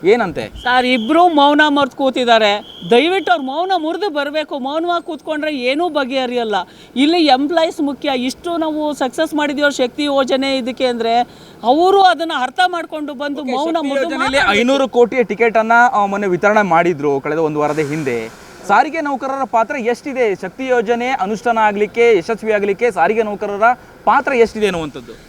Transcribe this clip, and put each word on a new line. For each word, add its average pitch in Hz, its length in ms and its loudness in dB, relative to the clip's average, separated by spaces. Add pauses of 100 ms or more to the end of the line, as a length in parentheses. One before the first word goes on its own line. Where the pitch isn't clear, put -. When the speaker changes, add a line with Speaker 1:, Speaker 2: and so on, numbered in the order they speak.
Speaker 1:
ಏನಂತೆ? 170 440 0
Speaker 2:
ಸರ್, 247 380 -2
ಇಬ್ರು 254 420 2
ಮೌನ 294 400 4
ಮರ್ತು 285 280 0
ಕೂತಿದ್ದಾರೆ. 233 840 0 (100)
ದಯವಿಟ್ಟು 320 420 2
ಅವ್ರು 302 120 -2
ಮೌನ 320 320 -4
ಮುರಿದು 349 340 -4
ಬರ್ಬೇಕು. 294 480 -6
ಮೌನವಾಗಿ 330 480 -4
ಕೂತ್ಕೊಂಡ್ರೆ 311 500 -6
ಏನೂ 269 320 0
ಬಗೆಹರಿಯಲ್ಲ. 247 680 -2 (420)
ಇಲ್ಲಿ 311 300 4
ಎಂಪ್ಲಾಯೀಸ್ 320 540 2
ಮುಖ್ಯ. 285 360 -4
ಇಷ್ಟು 254 400 -6
ನಾವು 302 380 -4
ಸಕ್ಸಸ್ 302 400 -4
ಮಾಡಿದೀವಿ 294 420 0
ಶಕ್ತಿ 262 280 -2
ಯೋಜನೆ 269 520 0
ಇದಕ್ಕೆ 254 300 -4
ಅಂದ್ರೆ 233 320 0 (440)
ಅವರು 349 400 4
ಅದನ್ನ 330 340 2
ಅರ್ಥ 262 300 -4
ಮಾಡ್ಕೊಂಡು 320 480 -6
ಬಂದು 285 280 -6
Speaker 1:
ಓಕೆ, 254 100 -4
Speaker 2:
ಮೌನ 311 220 -2
Speaker 1:
ಶಕ್ತಿ 311 140 -2
Speaker 2:
ಮುರಿದು 277 160 0
Speaker 1:
ಯೋಜನೆಯಲ್ಲಿ 269 340 -2
Speaker 2:
ಮಾತಾಡ್ಬೇಕು. 208 220 2
Speaker 1:
ಐನೂರು 269 280 2
ಕೋಟಿಯ 240 340 2
ಟಿಕೆಟ್ 220 340 0
ಅನ್ನ, 226 160 2 (200)
ಆ, 202 140 2
ಮೊನ್ನೆ 202 200 -2
ವಿತರಣೆ 208 360 2
ಮಾಡಿದ್ರು 160 580 2
ಕಳೆದ 151 180 -4
ಒಂದು 151 220 -2
ವಾರದ 147 180 -2
ಹಿಂದೆ. 135 640 -4 (260)
ಸಾರಿಗೆ 277 320 2
ನೌಕರರ 269 440 -6
ಪಾತ್ರ 240 320 -2
ಎಷ್ಟಿದೆ 240 580 -2
ಶಕ್ತಿ 190 320 -10
ಯೋಜನೆ 240 420 0
ಅನುಷ್ಠಾನ 226 500 -2
ಆಗ್ಲಿಕ್ಕೆ, 214 600 2
ಯಶಸ್ವಿ 220 340 -4
ಆಗ್ಲಿಕ್ಕೆ 202 380 0
ಸಾರಿಗೆ 190 320 0
ನೌಕರರ 202 400 -4 (420)
ಪಾತ್ರ 269 280 2
ಎಷ್ಟಿದೆ 220 340 2
ಅನ್ನುವಂಥದ್ದು? 147 460 -6 (160)